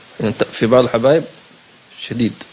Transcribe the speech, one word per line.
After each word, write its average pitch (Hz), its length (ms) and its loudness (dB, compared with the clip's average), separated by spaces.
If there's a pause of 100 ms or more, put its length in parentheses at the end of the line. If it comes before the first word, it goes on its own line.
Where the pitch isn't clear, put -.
(200)
يعني 107 200 -2
ت-، - 40 2
في - 220 -6
بعض 123 180 4
الحبايب 131 400 2 (800)
شديد. 110 520 -4